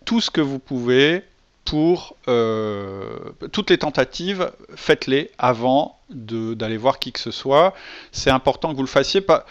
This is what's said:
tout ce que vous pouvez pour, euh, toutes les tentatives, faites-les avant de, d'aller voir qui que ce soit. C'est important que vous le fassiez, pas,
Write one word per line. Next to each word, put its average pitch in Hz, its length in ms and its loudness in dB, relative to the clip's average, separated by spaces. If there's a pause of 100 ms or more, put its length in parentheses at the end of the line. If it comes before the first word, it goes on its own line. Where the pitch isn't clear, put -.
tout 226 160 0
ce - 100 -4
que 170 120 0
vous 139 160 -2
pouvez 135 640 2 (400)
pour, 160 520 0 (120)
euh, 107 880 -2 (360)
toutes 202 180 -2
les 175 80 4
tentatives, 170 720 -4 (240)
faites-les 139 640 0
avant 127 600 0 (120)
de, 113 440 -8
d'aller 110 220 -6
voir 123 220 0
qui 123 140 -6
que - 80 -10
ce 117 100 -8
soit. 147 420 4 (380)
C'est - 200 -2
important 135 420 0
que 131 40 -8
vous 135 60 -2
le 131 60 -4
fassiez, 139 320 2
pas, 170 300 2